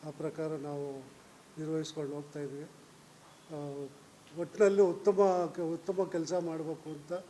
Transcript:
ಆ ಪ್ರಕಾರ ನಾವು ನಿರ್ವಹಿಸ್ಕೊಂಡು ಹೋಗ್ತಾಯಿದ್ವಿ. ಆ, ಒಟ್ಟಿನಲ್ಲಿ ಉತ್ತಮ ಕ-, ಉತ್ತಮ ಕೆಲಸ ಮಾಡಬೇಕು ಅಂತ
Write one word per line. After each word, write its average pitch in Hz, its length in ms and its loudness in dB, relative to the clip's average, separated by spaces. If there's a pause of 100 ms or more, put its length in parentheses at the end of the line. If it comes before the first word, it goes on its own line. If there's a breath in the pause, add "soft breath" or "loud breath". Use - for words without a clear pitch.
ಆ 151 60 -10
ಪ್ರಕಾರ 156 420 -4
ನಾವು 143 480 -6 (600)
ನಿರ್ವಹಿಸ್ಕೊಂಡು 156 560 -4
ಹೋಗ್ತಾಯಿದ್ವಿ. 147 480 -8 (880)
ಆ, 143 360 -6 (540)
ಒಟ್ಟಿನಲ್ಲಿ 196 400 6
ಉತ್ತಮ 185 760 6
ಕ-, 170 40 -6
ಉತ್ತಮ 170 440 -2
ಕೆಲಸ 165 300 -2
ಮಾಡಬೇಕು 160 560 -2
ಅಂತ 147 220 -10 (180)